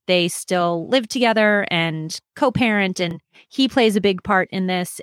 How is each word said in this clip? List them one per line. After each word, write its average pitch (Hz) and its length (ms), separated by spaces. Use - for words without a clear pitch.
they 180 220
still 175 600
live 247 200
together 214 640
and 165 480
co-parent. 214 640
And 170 200
he 269 200
plays 220 280
a 214 40
big 185 220
part 190 280
in 185 160
this. 180 360